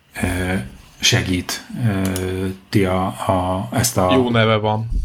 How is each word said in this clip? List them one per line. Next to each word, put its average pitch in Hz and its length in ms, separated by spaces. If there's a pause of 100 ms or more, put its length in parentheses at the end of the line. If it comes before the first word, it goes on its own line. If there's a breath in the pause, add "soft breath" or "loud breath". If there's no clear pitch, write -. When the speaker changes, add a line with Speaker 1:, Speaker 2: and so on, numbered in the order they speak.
(220)
Speaker 1:
ö, 90 320 (460)
segít, 90 640 (200)
ö, 95 600 (220)
ti 98 160
a, 92 220
a, 92 640
ezt - 240
a 92 160
Speaker 2:
Jó 123 180
neve 113 260
van. 107 320 (160)